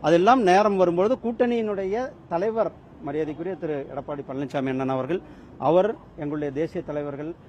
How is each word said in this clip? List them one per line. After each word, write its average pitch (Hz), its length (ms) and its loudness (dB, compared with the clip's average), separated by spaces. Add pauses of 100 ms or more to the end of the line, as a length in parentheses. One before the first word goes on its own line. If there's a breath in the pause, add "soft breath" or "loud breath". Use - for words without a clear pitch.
அதெல்லாம் 185 420 6
நேரம் 202 340 6
வரும்பொழுது 185 460 4
கூட்டணியினுடைய 226 880 -2 (180)
தலைவர் 202 600 -2 (140)
மரியாதைக்குரிய 156 520 -6
திரு 151 400 -6
எடப்பாடி 139 340 -8
பழனிசாமி 135 400 -4
அண்ணன் 131 200 -2
அவர்கள், 131 320 -4 (380 loud breath)
அவர் 180 360 2 (220)
எங்களுடைய 147 380 -6
தேசிய 160 280 -4
தலைவர்கள், 147 520 -8 (140 loud breath)